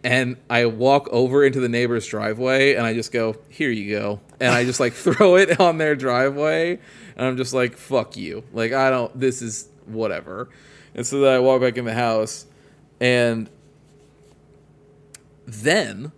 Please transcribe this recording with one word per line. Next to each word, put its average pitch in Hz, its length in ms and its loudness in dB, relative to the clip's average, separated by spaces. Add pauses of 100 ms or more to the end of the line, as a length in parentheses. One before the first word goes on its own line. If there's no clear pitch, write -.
and 123 320 0 (140)
I 120 160 2
walk 127 460 2
over 127 340 2
into 135 140 2
the 123 100 0
neighbor's 120 360 -2
driveway 127 680 0
and 117 100 -2
I 113 80 -2
just 113 200 -6
go, 113 240 -2 (120)
"Here 147 220 -4
you 101 260 -6
go." 104 220 -6 (220)
And 123 120 2
I 123 120 2
just, 123 140 -4
like, 123 140 0
<laughs> - 120 -12
throw 180 320 6
it 175 220 4
on 170 180 4
their 151 180 0
driveway. 143 840 -2 (360)
And 123 100 -6
I'm 127 120 -2
just 127 160 -6
like, 123 240 -2
"Fuck - 400 -4
you." 90 340 -10
Like, 113 220 -4
I 131 160 2
don't, 127 280 -2
this 127 240 -2
is 113 280 -12 (160)
whatever. 104 640 -8 (460)
And 120 120 -8
so 139 140 -2
then 135 120 6
I 127 60 4
walk 131 220 4
back 123 160 0
in 123 80 -6
the 113 80 -6
house 113 520 -2 (540)
and 120 500 0 (2000)
then 120 720 -4